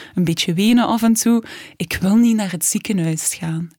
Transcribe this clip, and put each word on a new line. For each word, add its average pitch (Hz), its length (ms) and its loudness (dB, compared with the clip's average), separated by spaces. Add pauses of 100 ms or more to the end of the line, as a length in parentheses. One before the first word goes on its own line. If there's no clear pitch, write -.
(140)
een 180 100 0
beetje 165 300 -2
wenen 226 320 4
af 226 160 0
en 226 120 4
toe. 226 300 2 (320)
Ik - 240 -6
wil 190 160 4
niet 233 200 4
naar 202 140 -2
het 170 140 -6
ziekenhuis 170 680 -2
gaan." 165 440 -8